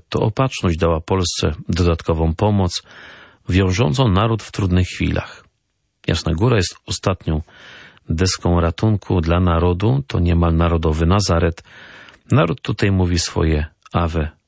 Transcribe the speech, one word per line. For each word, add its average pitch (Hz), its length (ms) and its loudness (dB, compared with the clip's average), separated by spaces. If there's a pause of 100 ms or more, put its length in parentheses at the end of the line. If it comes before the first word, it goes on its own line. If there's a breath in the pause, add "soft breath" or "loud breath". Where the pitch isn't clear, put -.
to - 120 -2
Opatrzność 110 580 -2
dała 82 220 0
Polsce 90 520 -2 (160)
dodatkową 82 680 0
pomoc, 101 480 0 (680 loud breath)
wiążącą 107 600 2
naród 107 340 0
w - 100 -18
trudnych 92 360 0
chwilach. - 560 -6 (640)
Jasna 82 280 -2
Góra 113 220 2
jest 90 200 -2 (100)
ostatnią 85 560 -4 (640 loud breath)
deską 87 520 0
ratunku 90 600 0
dla 85 200 2
narodu, 90 680 2
to - 140 -2
niemal 85 340 2
narodowy 82 520 2
Nazaret. 87 560 0 (680 loud breath)
Naród 120 320 2
tutaj 104 280 -2
mówi 90 280 0
swoje 78 480 0 (260)
Ave 82 380 -2 (180)